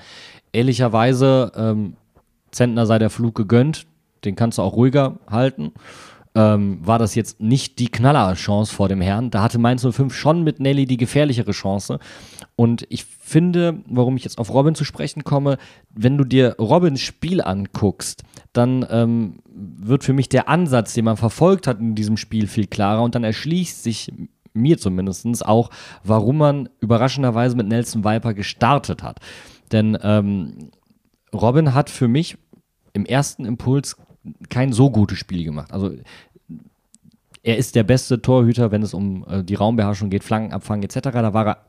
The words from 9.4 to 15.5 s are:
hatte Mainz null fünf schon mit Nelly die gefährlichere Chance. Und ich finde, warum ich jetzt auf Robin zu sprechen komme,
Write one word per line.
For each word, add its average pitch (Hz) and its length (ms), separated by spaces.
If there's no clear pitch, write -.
hatte 117 180
Mainz 117 240
null 123 100
fünf 139 200
schon 165 300
mit 156 160
Nelly 139 260
die 127 120
gefährlichere 123 560
Chance. 98 460
Und 117 320
ich - 160
finde, 170 800
warum 123 300
ich - 80
jetzt - 120
auf 113 160
Robin 143 220
zu 151 80
sprechen 147 400
komme, 139 360